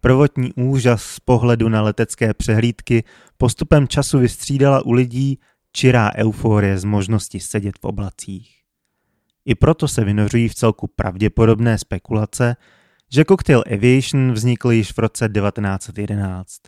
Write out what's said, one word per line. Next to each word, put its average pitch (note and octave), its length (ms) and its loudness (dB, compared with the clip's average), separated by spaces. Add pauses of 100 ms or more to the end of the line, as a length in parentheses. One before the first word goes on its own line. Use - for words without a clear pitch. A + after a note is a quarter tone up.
Prvotní C3 520 0
úžas B2 500 0
z - 180 -16
pohledu A#2 480 2
na A2 140 0
letecké G#2+ 520 -2
přehlídky A2+ 720 0 (320)
postupem C#3 520 2
času C#3 300 0
vystřídala C3+ 680 2
u A#2 60 0
lidí B2+ 460 0 (340)
čirá A#2+ 440 2
euforie G#2 640 0
z F2+ 60 -8
možnosti G#2 560 -4
sedět G2+ 380 -6
v - 60 -20
oblacích. G2 760 -10 (840)
I A#2 100 0
proto D#3 340 2
se A#2 160 -2
vynořují G#2 440 0
v G#2+ 60 -8
celku - 320 -2
pravděpodobné A2 920 0
spekulace, A2+ 760 -4 (560)
že C#3+ 120 4
koktejl D#3 480 4
Aviation B2+ 600 2
vznikl A#2+ 380 0
již A2+ 220 0
v - 60 -10
roce A2+ 300 -2
devatenáct G2+ 540 -4
set - 160 -16
jedenáct. G2 680 -8